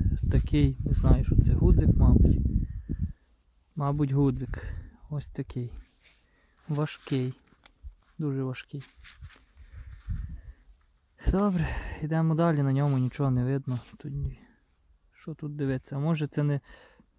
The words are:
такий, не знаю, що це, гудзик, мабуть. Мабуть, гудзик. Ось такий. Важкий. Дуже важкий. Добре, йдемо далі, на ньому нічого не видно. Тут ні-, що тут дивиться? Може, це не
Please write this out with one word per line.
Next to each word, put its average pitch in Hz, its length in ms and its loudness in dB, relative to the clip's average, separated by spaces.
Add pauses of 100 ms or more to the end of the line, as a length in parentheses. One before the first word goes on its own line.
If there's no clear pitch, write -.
(300)
такий, 135 540 2
не - 100 0
знаю, 127 300 4
що - 120 0
це, - 160 6
гудзик, - 440 4
мабуть. - 420 6 (1400)
Мабуть, 143 360 -2
гудзик. 135 600 0 (360)
Ось 147 180 -8
такий. 123 440 -8 (960)
Важкий. 139 680 -4 (840)
Дуже 135 240 -4
важкий. 131 400 -10 (2500)
Добре, 185 380 2 (340)
йдемо 160 320 0
далі, 160 280 2
на 135 100 2
ньому 139 260 2
нічого 131 320 0
не 123 140 0
видно. 131 340 -2 (200)
Тут 139 140 -12
ні-, 131 260 -6 (760)
що - 220 -14
тут 147 220 -10
дивиться? 135 420 -4
Може, 151 280 -2
це 147 160 -4
не 143 180 0 (580)